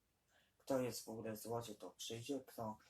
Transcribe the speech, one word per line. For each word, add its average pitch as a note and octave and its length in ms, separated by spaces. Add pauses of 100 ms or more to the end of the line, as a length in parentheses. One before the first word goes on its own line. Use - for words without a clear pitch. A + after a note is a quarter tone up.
(580)
Kto C3+ 220
jest A#2+ 240
w - 40
ogóle A2 240
w G#2+ 80
złocie, A2+ 340
to F#2 160
przyjdzie, A#2 500
kto - 380 (120)